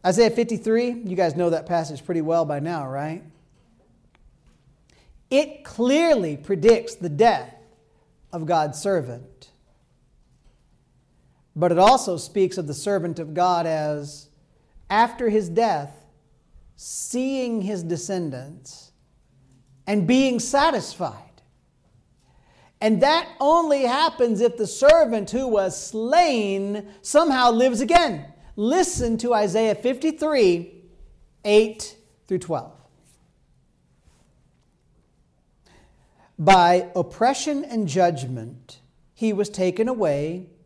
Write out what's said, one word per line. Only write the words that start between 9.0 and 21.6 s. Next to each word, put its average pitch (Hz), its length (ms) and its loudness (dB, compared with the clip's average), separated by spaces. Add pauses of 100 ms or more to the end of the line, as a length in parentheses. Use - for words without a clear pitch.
But 170 160 0
it 165 80 2
also 214 380 4
speaks 185 420 -2
of 160 80 -8
the 147 80 -8
servant 175 420 -4
of 156 160 -10
God 175 320 0
as, 151 640 -6 (600)
after 233 380 0
his 208 200 0
death, 165 560 -2 (680)
seeing 247 880 -6
his 196 180 -6
descendants 165 1080 -8 (960)
and 202 180 0
being 254 340 2
satisfied. 226 1000 -4 (1400)